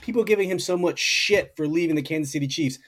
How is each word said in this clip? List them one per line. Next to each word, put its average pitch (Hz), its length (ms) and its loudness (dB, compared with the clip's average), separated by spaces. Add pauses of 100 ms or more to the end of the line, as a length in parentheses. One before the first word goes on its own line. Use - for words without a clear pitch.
People 220 220 0
giving 202 260 2
him 180 100 -2
so 180 180 -2
much 170 220 0
shit - 580 2
for 151 100 -2
leaving 160 280 2
the 151 60 0
Kansas 151 300 -4
City 143 160 -2
Chiefs. 139 400 -2